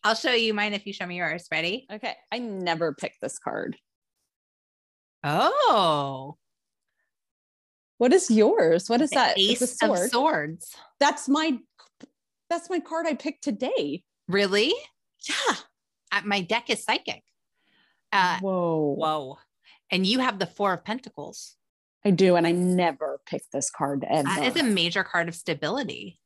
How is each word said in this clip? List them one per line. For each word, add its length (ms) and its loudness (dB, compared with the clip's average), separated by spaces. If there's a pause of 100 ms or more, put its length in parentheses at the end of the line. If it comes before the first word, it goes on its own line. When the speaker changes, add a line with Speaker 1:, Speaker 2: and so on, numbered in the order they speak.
Speaker 1:
I'll 120 4
show 160 -2
you 240 2
mine 180 -2
if 140 -8
you 60 -10
show 120 -10
me 120 -10
yours. 340 -6
Ready? 400 -4
Speaker 2:
Okay. 240 -8 (160)
I 80 -6
never 540 -2
pick 280 -8
this 160 -8
card. 380 -8 (1500)
Speaker 1:
Oh. 1120 2 (1600)
Speaker 2:
What 140 6
is 180 4
yours? 580 4
What 120 2
is 100 2
Speaker 1:
The 40 -2
Speaker 2:
that? 220 2
It's 240 2
a 40 0
Speaker 1:
Ace 180 -4
of 40 4 (100)
Speaker 2:
sword. 140 0
Speaker 1:
Swords. 640 -2 (240)
Speaker 2:
That's 300 2
my, 300 2 (920)
that's 200 -6
my 100 -2
card 260 -6
I 80 0
picked 300 -8
today. 600 -4 (260)
Speaker 1:
Really? 440 2 (540)
Speaker 2:
Yeah. 280 -2 (560)
Speaker 1:
Uh, 140 -2
my 160 0
deck 280 -4
is 140 -2
psychic. 380 -4 (920)
Uh, 260 2
Speaker 2:
Whoa. 580 0
Speaker 1:
whoa. 400 -4 (540)
And 160 2
you 120 2
have 200 0
the 80 0
Four 260 -2
of 120 -8
Pentacles. 680 -12 (500)
Speaker 2:
I 60 6
do. 260 6
And 100 4
I 60 2
never 760 0
pick 240 -8
this 180 -4
card 400 -4
ever. 140 2
Speaker 1:
That 220 0
is 100 -2
a 80 0
major 400 0
card 240 -2
of 80 -10
stability. 920 -6